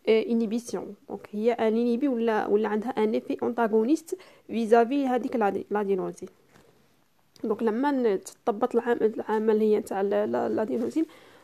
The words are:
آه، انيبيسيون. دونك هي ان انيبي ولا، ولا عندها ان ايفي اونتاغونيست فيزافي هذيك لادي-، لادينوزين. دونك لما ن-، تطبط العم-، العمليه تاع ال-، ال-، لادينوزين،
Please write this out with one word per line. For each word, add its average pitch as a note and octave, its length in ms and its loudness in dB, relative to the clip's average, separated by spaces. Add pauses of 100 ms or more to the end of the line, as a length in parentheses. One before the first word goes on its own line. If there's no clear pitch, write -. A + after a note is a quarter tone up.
آه، A3 140 4
انيبيسيون. A3+ 720 -4 (140)
دونك - 220 -12
هي A3 200 2
ان A3+ 140 0
انيبي A#3+ 420 2
ولا، A3+ 400 0
ولا G#3+ 220 2
عندها G#3+ 200 -2
ان A3 240 0
ايفي B3 300 -4
اونتاغونيست A#3 720 0 (300)
فيزافي A#3 600 2
هذيك B3 280 -2
لادي-، G3+ 360 0
لادينوزين. F#3+ 580 -4 (1120)
دونك A3+ 200 -2
لما A#3 280 0
ن-، A3+ 300 0
تطبط A#3+ 540 -4
العم-، A#3 260 0
العمليه G#3+ 800 2
تاع F#3+ 220 -4
ال-، G3+ 120 0
ال-، A3+ 420 0
لادينوزين، A#3+ 500 -2 (380)